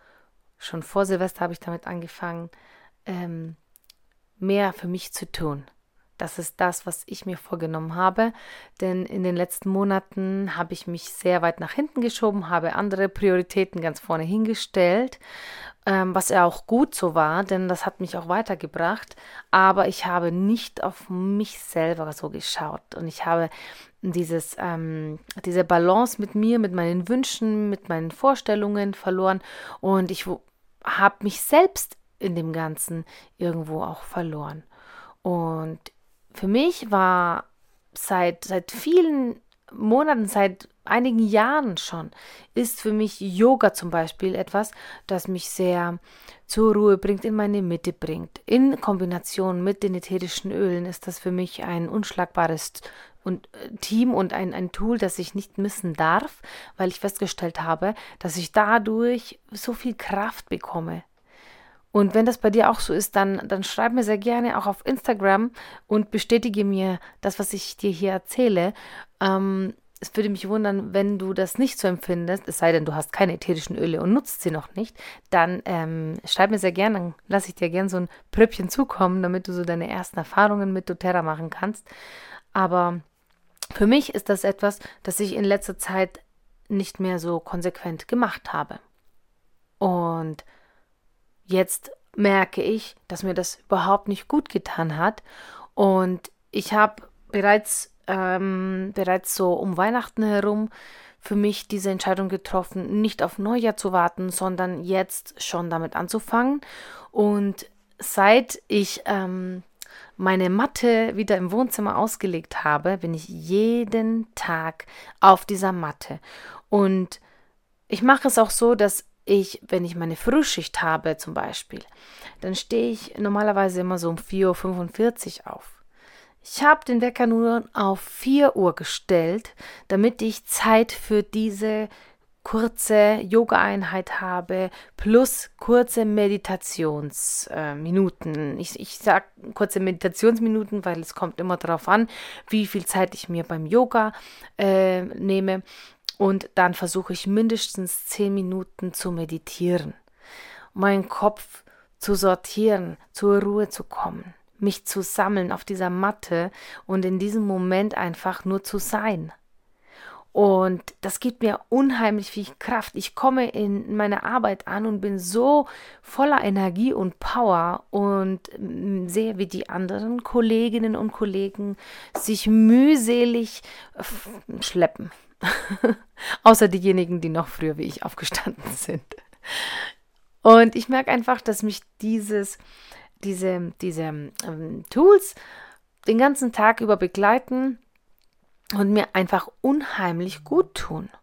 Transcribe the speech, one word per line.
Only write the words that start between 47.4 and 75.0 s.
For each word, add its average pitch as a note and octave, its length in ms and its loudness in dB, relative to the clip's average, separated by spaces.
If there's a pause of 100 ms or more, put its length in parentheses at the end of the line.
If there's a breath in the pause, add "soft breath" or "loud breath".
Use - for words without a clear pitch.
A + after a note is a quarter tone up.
Mitte E3+ 300 -2
bringt. D#3+ 540 -10
In C4 340 4
Kombination F3+ 840 -2
mit G3 200 -2
den G3 120 0
ätherischen F3+ 560 -6
Ölen F3 360 -2
ist F3+ 200 -12
das F3 120 -10
für F#3 120 -4
mich F3+ 320 -4
ein E3+ 260 -4
unschlagbares F3 840 -2 (520 loud breath)
und, F3+ 300 -6
äh, - 220 -14
Team A#3+ 360 2
und F#3+ 200 0
ein, F3+ 200 -4
ein F3+ 200 -6
Tool, A3 260 -2
das F#3+ 200 -2
ich F3 160 -10
nicht - 220 -10
missen G3 380 -4
darf, F3 480 0 (340 loud breath)
weil F#3 120 -2
ich F3+ 100 -6
festgestellt F3+ 640 -6
habe, E3 320 -2 (240 loud breath)
dass E3 180 -6
ich E3+ 160 -6
dadurch A3 880 2 (140)
so G#3+ 200 -6
viel A#3 220 -6
Kraft - 540 -6
bekomme. E3 560 -8 (880 soft breath)
Und G3+ 220 4
wenn A3+ 120 6
das G#3+ 120 2
bei G#3+ 120 2
dir A3 200 6
auch A3+ 100 -2
so - 140 -2
ist, - 220 -2
dann, G3 300 2
dann F#3+ 160 -4
schreib A3+ 300 -2
mir B3 100 2
sehr G#3 160 0
gerne A#3+ 400 0
auch G3+ 80 -4
auf G3+ 200 -4
Instagram G#3+ 640 2 (360 loud breath)
und G#3+ 240 0
bestätige G#3+ 540 0
mir F#3+ 340 0 (220 loud breath)
das, G3 180 -4
was G3 140 -4
ich - 240 -10
dir G3+ 140 -2
hier F#3 220 -2
erzähle. F#3+ 600 2 (480 loud breath)
Ähm, F#3+ 540 0 (260)
es - 160 -12
würde G#3+ 140 0
mich F#3+ 180 -6
wundern, G3+ 460 -2
wenn G3+ 240 2
du F#3+ 140 -4
das F#3+ 260 -2
nicht C4 200 0
so - 80 -2
empfindest, F3+ 640 -2
es - 100 -8
sei E3+ 140 4
denn, D#3 120 2
du D3+ 100 -4
hast D#3 180 -6
keine F3+ 220 2
ätherischen E3 440 -4
Öle D#3+ 240 -2
und G3 100 2
nutzt - 300 0
sie - 80 -2
noch D#3 240 -8
nicht, - 220 -8 (340 loud breath)